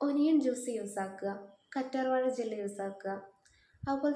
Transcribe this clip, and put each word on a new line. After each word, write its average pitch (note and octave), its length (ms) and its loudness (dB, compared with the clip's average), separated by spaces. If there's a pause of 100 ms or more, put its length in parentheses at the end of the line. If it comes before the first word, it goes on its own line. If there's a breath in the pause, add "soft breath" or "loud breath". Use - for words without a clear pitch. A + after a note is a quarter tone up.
ഒനിയൻ D4 380 6
ജ്യൂസ് A#3+ 320 0
യൂസ് G3+ 280 -6
ആക്കുക, F#3+ 260 -4 (460)
കറ്റാർവാഴ C4 480 0 (140)
ജെൽ A3 220 -2
യൂസ് G3+ 260 -6
ആക്കുക, G3 260 -6 (760 soft breath)
അതുപോലെ C#4 280 2